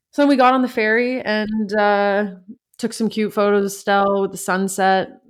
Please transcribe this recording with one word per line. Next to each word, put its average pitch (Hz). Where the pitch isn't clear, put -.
so 285
we 277
got 254
on 254
the 247
ferry 247
and, 214
uh, 202
took 226
some 220
cute 214
photos 202
of 196
Stell 202
with 190
the 190
sunset, 190